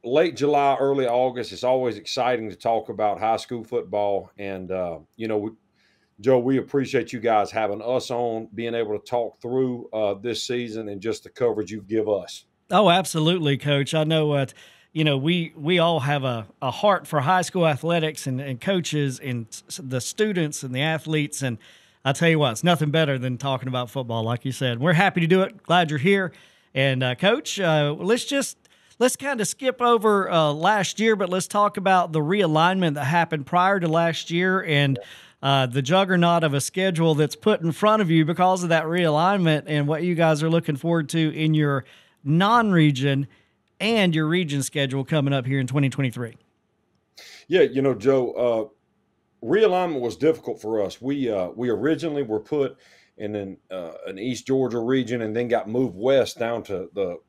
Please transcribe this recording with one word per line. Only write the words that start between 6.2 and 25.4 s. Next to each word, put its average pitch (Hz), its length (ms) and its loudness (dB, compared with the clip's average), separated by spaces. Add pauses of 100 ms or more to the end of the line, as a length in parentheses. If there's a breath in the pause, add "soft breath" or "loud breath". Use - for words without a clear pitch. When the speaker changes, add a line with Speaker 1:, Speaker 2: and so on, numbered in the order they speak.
Speaker 1:
we 127 220 2
appreciate 131 520 -2
you 123 80 -8
guys 104 300 2
having 107 320 -4
us 127 300 -4
on, 117 420 -4
being 117 220 -6
able 107 240 -2
to - 40 -16
talk 117 380 -4
through, 123 500 -4
uh, 107 220 0
this 110 320 -6
season 113 440 -6
and 101 120 -10
just 110 220 -6
the - 80 -20
coverage 107 400 -2
you 107 100 -10
give 104 260 -2
us. 98 380 -4 (240)
Speaker 2:
Oh, 190 220 4
absolutely, 165 680 0
Coach. 143 380 -2
I 156 80 2
know, 156 300 0
uh, 139 120 0 (480 loud breath)
you 156 100 0
know, 147 140 2
we, 165 380 -2
we 160 240 0
all 165 220 2
have 143 220 -2
a, 117 220 -4 (160)
a 135 80 -2
heart 180 380 0
for 151 140 0
high 180 200 2
school 175 240 0
athletics 156 600 -2
and, 127 120 -4
and 135 220 -8
coaches 151 560 -2
and 120 320 -8
s-, - 340 -16
the 127 180 -4
students 180 600 -2
and 127 140 -8
the 131 60 -2
athletes. 156 600 -2
And 123 160 -4 (480 soft breath)
I 135 60 2
tell 165 180 2
you 160 80 4
what, 143 140 2
it's 107 120 -6
nothing 156 280 2
better 147 260 0
than 123 220 -4
talking 131 300 -6
about 123 200 -4
football, 117 320 -4
like 113 240 -4
you 131 60 -4
said. 120 280 -2
We're 165 140 2
happy 180 280 4
to 165 60 2
do 185 140 6